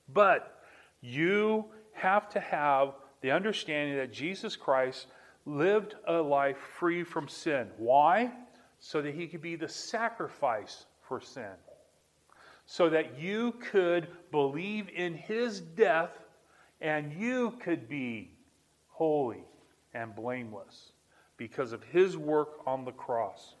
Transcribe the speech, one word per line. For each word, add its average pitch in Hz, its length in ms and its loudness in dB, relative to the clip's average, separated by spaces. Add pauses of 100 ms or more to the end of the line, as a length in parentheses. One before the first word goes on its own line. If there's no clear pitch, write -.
(140)
But 180 500 4 (380)
you 202 640 2 (280)
have 202 360 2
to 202 100 -2
have 143 540 2 (280)
the 131 100 0
understanding 151 680 0
that 131 140 -4
Jesus 175 440 -6
Christ 131 520 0 (380)
lived 190 500 2 (120)
a 165 60 2
life 139 440 2
free 175 460 -2
from 160 240 -6
sin. 135 400 -2 (100)
Why? 151 540 6 (480)
So - 220 -4
that 143 120 -6
he 165 140 -8
could 156 140 -12
be 170 140 -8
the 156 140 -8
sacrifice - 1160 -4 (160)
for 123 200 -8
sin. 104 320 -12 (1120)
So 170 240 4
that 156 300 0
you 214 340 -2
could 175 540 2 (240)
believe 175 580 0
in 175 240 -4
his 214 480 -4
death 165 480 4 (720)
and 151 320 -2
you 233 380 -2 (100)
could 147 260 -2
be 120 440 -6 (580)
holy 139 540 0 (500)
and 113 220 -8
blameless 113 760 -8 (460)
because 117 360 -6
of 117 100 -12
his 170 340 2
work 151 480 0
on 131 200 -2
the 127 60 -8
cross. - 680 -4